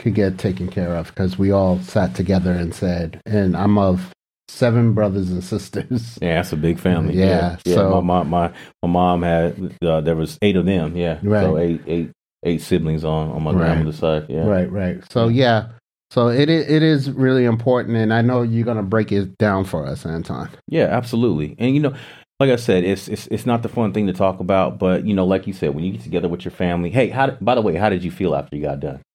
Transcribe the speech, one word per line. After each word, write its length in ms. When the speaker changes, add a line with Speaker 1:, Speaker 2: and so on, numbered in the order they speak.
Speaker 1:
could 140
get 240
taken 300
care 280
of, 180
'cause 240
we 120
all 300
sat 340
together 380
and 220
said, 520
and 300
I'm 220
of 320
seven 440
brothers 380
and 120
sisters. 760
<laughs> 40
Speaker 2:
Yeah, 140
that's 160
a 40
big 220
family. 360
Speaker 1:
Yeah, 120
Speaker 2:
Yeah, 380
yeah. 100
Speaker 1:
so 280
Speaker 2:
My, 200
my, 260
my, 40
my 60
mom 340
had, 600
uh, 180
there 160
was 260
eight 140
of 100
them. 300
Yeah, 260
Speaker 1:
Right. 200
Speaker 2:
so 160
eight, 280
eight, 240
eight 160
siblings 440
on, 260
on 120
my 100
Speaker 1:
Right. 60
Speaker 2:
grandmother's 420
side. 280
Yeah. 180
Speaker 1:
Right, 240
right. 300
So, 160
yeah. 400
So 180
it 200
i-, 40
it 300
is 280
really 340
important, 520
and 160
I 100
know 200
you're 220
gonna 200
break 280
it 260
down 260
for 220
us, 200
Anton. 420
Speaker 2:
Yeah, 160
absolutely. 720
And, 160
you 60
know, 140
like 120
I 60
said, 280
it's, 240
it's, 200
it's 180
not 160
the 60
fun 240
thing 160
to 40
talk 280
about, 380
but, 280
you 80
know, 100
like 220
you 60
said, 220
when 100
you 80
get 100
together 260
with 160
your 80
family, 380
hey, 180
how 200
d-, 120
by 140
the 80
way, 140
how 120
did 160
you 60
feel 240
after 220
you 60
got 180
done? 200